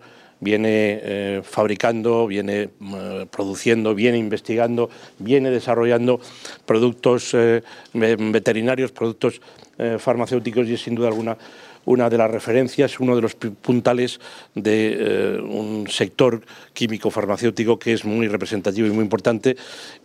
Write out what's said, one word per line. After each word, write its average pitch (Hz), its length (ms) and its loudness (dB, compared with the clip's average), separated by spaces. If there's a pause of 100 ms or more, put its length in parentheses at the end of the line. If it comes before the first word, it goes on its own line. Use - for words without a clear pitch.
(400)
Viene, 107 600 2
eh, 101 420 -4
fabricando, 113 840 0
viene, 101 420 -2
eh, 95 600 -10
produciendo, 110 640 0
viene 117 240 2
investigando, 117 680 -2 (300)
viene 131 320 2
desarrollando 120 680 2 (440)
productos, 120 720 2
eh, 117 300 4 (300)
ve-, 113 260 2
veterinarios, 110 720 0
productos, 117 500 -2 (380)
eh, 117 180 -2
farmacéuticos 120 720 -2
y 120 80 -2
es 113 80 -6
sin 120 100 -6
duda 117 140 0
alguna 113 280 -2 (500)
una 123 240 4
de 113 80 4
las 113 120 4
referencias, 123 720 0
uno 123 160 2
de 120 60 2
los 110 140 -2
pi-, 117 140 -8
puntales 123 680 0 (340)
de, 110 460 2
eh, 101 400 0
un 107 480 -6
sector 117 540 0 (320)
químico 110 360 -2
farmacéutico 107 680 0
que 117 140 0
es 107 100 -2
muy 110 240 0
representativo 101 580 -2
y 104 60 2
muy 110 140 2
importante 113 500 0 (500)